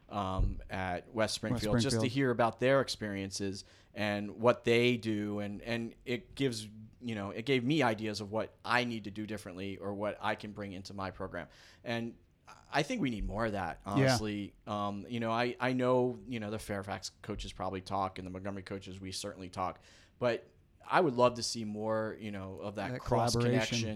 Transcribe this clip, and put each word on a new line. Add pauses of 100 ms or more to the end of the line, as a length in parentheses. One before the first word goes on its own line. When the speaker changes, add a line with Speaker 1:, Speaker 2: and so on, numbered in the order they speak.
Speaker 1:
um, (100)
at
West
Speaker 2:
West
Speaker 1:
Springfield,
just
to
Speaker 2:
Springfield.
Speaker 1:
hear
about
their
experiences (280)
and
what
they
do,
and,
and (120)
it
gives, (340)
you
know,
it
gave
me
ideas
of
what (100)
I
need
to
do
differently
or
what
I
can
bring
into
my
program. (360)
And (600)
I
think
we
need
more
of
that,
Speaker 2:
Yeah.
Speaker 1:
honestly. (120)
Um,
you
know,
I,
I
know,
you
know,
the
Fairfax (100)
coaches
probably
talk
and
the
Montgomery
coaches,
we
certainly
talk, (380)
but (420)
I
would
love
to
see
more,
you
know,
of
that
Speaker 2:
That
Speaker 1:
cross
Speaker 2:
collaboration. (180)